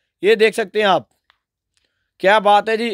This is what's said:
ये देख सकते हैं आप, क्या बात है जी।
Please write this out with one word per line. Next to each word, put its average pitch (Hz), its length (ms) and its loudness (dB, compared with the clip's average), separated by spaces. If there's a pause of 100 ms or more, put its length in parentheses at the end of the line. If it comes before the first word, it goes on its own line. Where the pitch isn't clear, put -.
(220)
ये 208 140 2
देख 214 180 0
सकते 214 260 -8
हैं 208 60 -2
आप, 170 200 -2 (1120)
क्या 202 200 2
बात 208 280 2
है 220 80 -2
जी। 233 180 -6